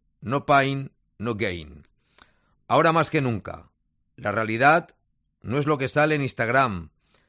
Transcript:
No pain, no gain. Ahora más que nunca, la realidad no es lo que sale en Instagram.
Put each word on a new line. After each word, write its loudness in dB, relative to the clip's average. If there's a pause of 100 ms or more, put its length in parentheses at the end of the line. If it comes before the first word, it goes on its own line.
(220)
No -4
pain, 0 (240)
no -6
gain. -8 (840)
Ahora 4
más 2
que -2
nunca, -6 (460)
la -4
realidad 2 (460)
no -4
es -2
lo 2
que -4
sale 2
en -2
Instagram. 0 (380)